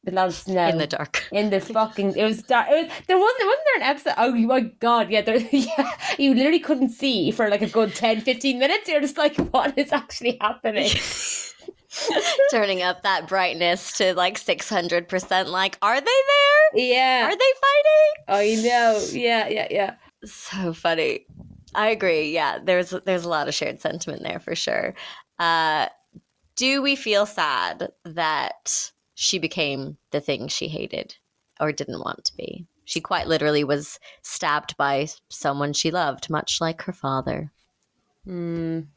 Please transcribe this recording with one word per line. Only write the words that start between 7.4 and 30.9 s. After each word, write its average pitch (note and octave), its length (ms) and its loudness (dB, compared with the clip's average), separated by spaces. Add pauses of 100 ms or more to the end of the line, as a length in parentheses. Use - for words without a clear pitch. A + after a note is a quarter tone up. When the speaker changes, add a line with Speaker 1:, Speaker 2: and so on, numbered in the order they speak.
Speaker 1:
like, G3+ 120 2
a G#3+ 60 0
good A3 260 0
ten, A3+ 280 0
fifteen B3+ 360 0
minutes. F4 300 0
You're D4+ 140 2
just C#4+ 160 -2
like, D4 180 2
"What - 420 0
is C#4 140 0
actually - 480 -4
happening?" G#3+ 520 -2
Speaker 2:
<laughs> - 1600 -2
Turning G3 320 0
up F3+ 200 -2
that F3 240 0
brightness F3 720 0
to, F#3+ 160 2
like, F3+ 240 0
six - 320 -4
hundred F3 400 -2
percent, F#3 400 -2
like, F#3+ 320 -2
"Are A3+ 180 2
they C#4 60 -6
there? C#5+ 800 4
Speaker 1:
Yeah. B3+ 420 4
Speaker 2:
Are F#4+ 80 0
they - 20 -12
fighting?" C#5+ 920 4
Speaker 1:
I G#3 340 2
know. A#3 480 4
Yeah, A#3 380 0
yeah, G#3+ 200 -2
yeah. G3 260 -2 (280)
Speaker 2:
So - 480 -8
funny. D#3+ 540 -2 (500)
I G#3+ 140 2
agree. E3 420 0
Yeah, D3+ 320 -2
there's, F3+ 280 0 (140)
there's F3+ 200 0
a F3 40 -4
lot D3 200 0
of D3+ 40 -6
shared - 280 -4
sentiment - 420 -6
there - 160 -8
for - 160 -6
sure. - 380 -2 (440)
Uh, E3 500 2 (680)
do C4+ 260 0
we C#4 140 0
feel G#3 300 0
sad C#3+ 680 -4 (140)
that D#3 840 -4 (220)
she - 240 -2
became D3 600 -6 (140)
the D3 100 -2
thing C#3 260 -4
she - 220 -6
hated - 460 -10 (440)